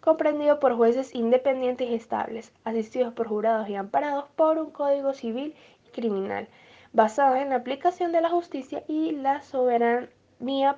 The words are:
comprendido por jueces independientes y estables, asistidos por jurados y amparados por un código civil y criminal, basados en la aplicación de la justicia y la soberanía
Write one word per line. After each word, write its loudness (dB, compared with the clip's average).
comprendido 2
por 4
jueces 2
independientes 0
y -2
estables, -6
asistidos -2
por -4
jurados 0
y -6
amparados -2
por 4
un -6
código 0
civil -6
y -20
criminal, -4
basados 4
en -2
la -2
aplicación -2
de 4
la 0
justicia -4
y -2
la -2
soberanía 0